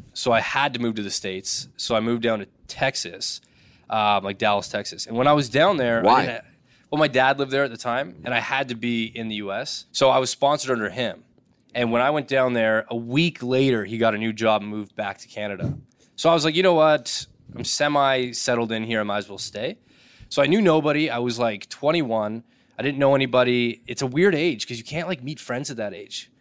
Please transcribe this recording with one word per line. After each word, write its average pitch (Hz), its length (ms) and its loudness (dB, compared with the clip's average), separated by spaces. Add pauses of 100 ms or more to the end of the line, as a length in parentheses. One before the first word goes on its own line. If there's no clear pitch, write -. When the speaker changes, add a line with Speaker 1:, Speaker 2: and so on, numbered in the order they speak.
(140)
Speaker 1:
So - 200 -2
I 113 80 4
had 139 320 -2
to 120 80 -8
move 117 140 0
to 107 80 -4
the 98 80 -8
States. - 680 -6
So - 180 -2
I 110 60 4
moved 117 220 0
down 113 160 0
to 98 80 -10 (200)
Texas, - 720 -4 (500)
um, 104 360 2
like, 98 120 -6
Dallas, 104 320 0
Texas. 98 380 -8
And 117 100 -10
when 127 100 2
I 147 60 6
was 139 160 0
down 160 280 2
there, 120 240 2
I - 20 0
Speaker 2:
Why? 117 220 6
Speaker 1:
didn't 117 180 -4
ha-, - 80 -20 (400)
well, 147 80 -2
my 156 80 6
dad 131 320 4
lived 135 120 -2
there 139 120 2
at 127 80 -2
the 113 60 -12
time, 131 460 -4
and 123 100 -4
I 117 60 2
had 135 300 -2
to 120 60 -6
be 117 300 -2
in 113 220 -8
the 110 80 -6
U 101 180 -8
S. 123 380 -8
So 135 180 4
I 127 80 4
was 131 140 2
sponsored 139 400 0
under 110 180 0
him. 101 340 -6 (520)
And 120 160 0
when 120 100 2
I 131 80 4
went 151 180 -2
down 131 260 2
there, 110 360 2
a 120 60 -4
week 127 480 0
later, 123 420 2
he 110 140 -6
got 113 160 4
a - 20 -4
new 110 160 -2
job 107 300 2
and 104 80 -8
moved 107 240 -10
back 101 240 -6
to - 80 -20
Canada. 101 500 -8 (380)
So - 120 0
I 165 60 6
was 156 100 2
like, 156 120 0
"You 180 80 2
know 185 100 6
what? 156 540 2 (280)
I'm 117 80 -10
semi-settled 131 1080 0
in 110 140 -4
here. 113 160 -2
I - 20 -2
might 104 160 -2
as 101 100 -8
well 98 80 -14
stay." 127 400 -8 (520)
So - 120 0
I 139 60 4
knew 190 140 4
nobody. 151 500 2
I 120 80 -4
was, 123 180 -2
like, 113 320 -2
twenty-one. 117 760 -2 (340)
I 110 40 -8
didn't 135 160 -2
know 139 160 6
anybody. 123 720 2
It's - 160 -8
a 139 60 -2
weird 170 260 2
age 151 340 -2
'cause 123 120 -10
you 113 40 -14
can't, 160 240 -8
like, 160 160 -6
meet 143 160 -10
friends 127 300 -8
at 127 80 -10
that 104 160 -6
age - 480 -14